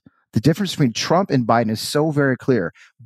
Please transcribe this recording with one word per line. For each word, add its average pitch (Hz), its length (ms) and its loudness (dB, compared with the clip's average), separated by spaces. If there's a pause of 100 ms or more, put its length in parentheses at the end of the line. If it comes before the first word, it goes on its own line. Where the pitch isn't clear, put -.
(340)
The 117 60 -2
difference 165 320 0
between 123 220 0
Trump 180 360 0
and 127 160 0
Biden 117 240 2
is 110 100 -2
so 151 300 -2
very 139 260 0
clear. 107 380 0 (320)